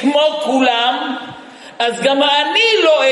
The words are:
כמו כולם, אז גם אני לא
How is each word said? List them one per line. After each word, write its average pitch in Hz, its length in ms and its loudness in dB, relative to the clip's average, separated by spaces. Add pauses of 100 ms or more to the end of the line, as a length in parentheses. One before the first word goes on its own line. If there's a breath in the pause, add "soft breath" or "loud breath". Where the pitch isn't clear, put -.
כמו 294 440 0
כולם, 254 720 -2 (640 loud breath)
אז 233 240 -2
גם 277 200 2
אני 381 640 2
לא 311 160 4 (120)